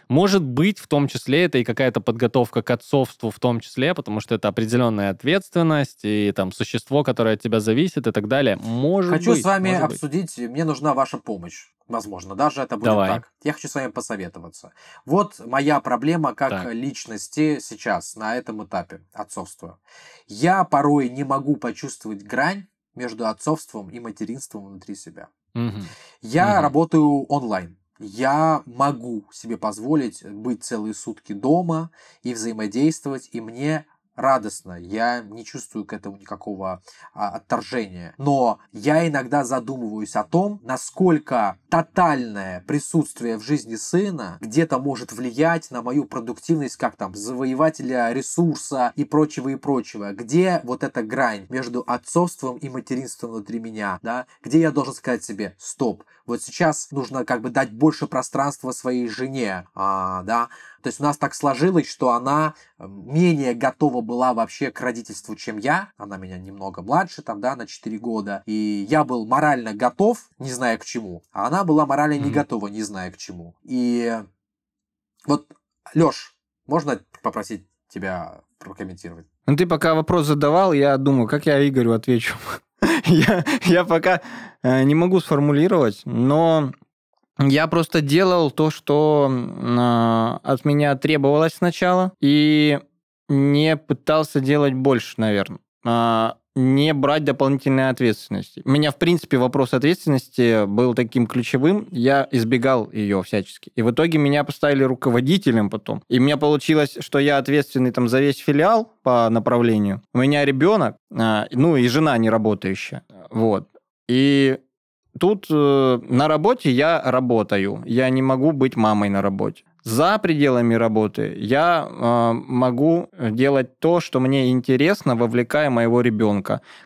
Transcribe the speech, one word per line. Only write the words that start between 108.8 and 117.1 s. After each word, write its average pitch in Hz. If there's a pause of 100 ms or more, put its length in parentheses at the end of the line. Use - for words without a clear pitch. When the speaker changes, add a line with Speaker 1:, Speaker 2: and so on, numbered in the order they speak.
Speaker 3:
по 117
направлению. 113 (120)
У 123
меня 143
ребенок, 139 (200)
а, 110
ну 143
и 123
жена 143
неработающая. 107 (280)
Вот. 110 (400)
И 135 (600)
тут, 196
э, 139 (100)
на 135
работе 156
я 147
работаю, 113